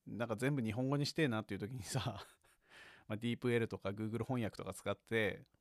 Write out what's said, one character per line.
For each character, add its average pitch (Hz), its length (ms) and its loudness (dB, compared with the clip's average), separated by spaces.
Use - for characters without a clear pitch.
な 110 200 -2
ん - 20 -10
か 113 80 0
全 131 180 2
部 135 80 2
日 110 100 0
本 127 160 0
語 143 80 2
に 143 80 2
し - 80 -2
て 165 100 2
え 151 60 6
な 110 140 2
っ - 20 -6
て - 100 -4
い - 20 -2
う 92 40 -6
時 107 140 -4
に 120 80 -8
さ、 101 420 -4
<laughs> - 460 -20
ま 110 60 -2
あ、 - 20 -2
デ 117 120 -2
ィ 117 40 2
ー 113 60 -2
プ 123 120 2
エ 120 80 6
ル 113 80 4
と 95 120 -4
か - 100 -4
Google 110 360 -2
翻 127 160 0
訳 107 160 -2
と - 80 -6
か - 100 -6
使 - 140 -6
っ 101 80 0
て、 107 500 0